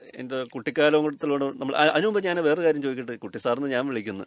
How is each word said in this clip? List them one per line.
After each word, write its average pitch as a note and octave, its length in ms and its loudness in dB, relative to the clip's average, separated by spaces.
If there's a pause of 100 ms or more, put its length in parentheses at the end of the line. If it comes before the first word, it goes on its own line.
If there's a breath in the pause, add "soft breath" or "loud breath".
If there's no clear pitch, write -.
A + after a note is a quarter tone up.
(160)
എൻ്റെ B2+ 280 -6
കുട്ടിക്കാലത്തിലൂടെ D3 1040 2
നമ്മൾ, C3+ 300 -4
ആ, D3+ 120 4
അതിനു D#3+ 200 2
മുമ്പ് G#3 160 0
ഞാൻ F3+ 120 0
വേറെ E3 260 2
കാര്യം D3+ 200 2
ചോദിക്കട്ടെ. B2+ 340 -4
കുട്ടി G#2+ 220 -12
സാറിന് B2 280 0
ഞാൻ C3 220 0
വിളിക്കുന്നു. G#2 400 -6